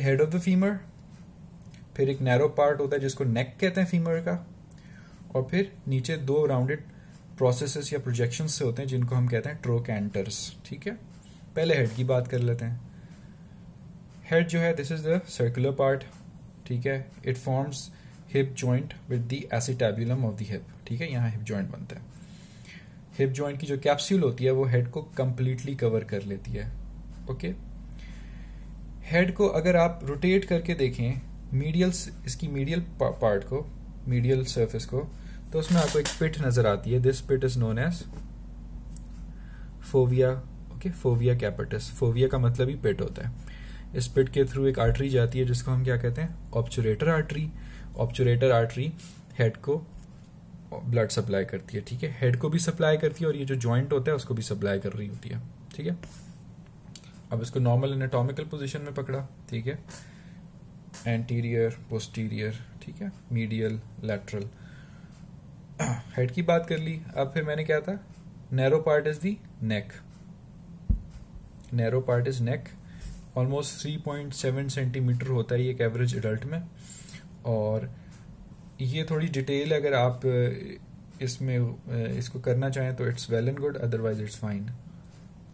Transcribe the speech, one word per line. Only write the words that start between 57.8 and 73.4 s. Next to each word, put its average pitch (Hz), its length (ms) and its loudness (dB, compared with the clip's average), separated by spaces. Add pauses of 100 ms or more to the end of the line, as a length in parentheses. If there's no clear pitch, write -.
anatomical 131 520 0
position 143 360 -6
में 143 140 -8
पकड़ा, 135 340 -4 (220)
ठीक 113 160 -4
है? 147 120 -4 (1300)
Anterior, 117 720 0 (120)
posterior, 110 760 -4 (160)
ठीक - 200 -12
है? 196 100 -6 (200)
Medial, 110 480 0 (240)
lateral। 104 420 -4 (1300)
<clears throat> 123 200 0 (160)
Head 127 140 2
की 180 120 -2
बात 170 260 4
कर 160 100 0
ली। 160 240 -6 (140)
अब 139 180 0
फिर 160 80 0
मैंने 151 220 -2
क्या 156 160 4
था? 196 240 -4 (500)
Narrow 139 340 4
part 151 260 4
is 151 60 -10
the 196 140 0 (300)
neck। 107 220 0 (1900)
Narrow 120 360 2
part 123 240 4
is 123 80 -2
neck। 117 260 -2 (720)
Almost 139 480 -2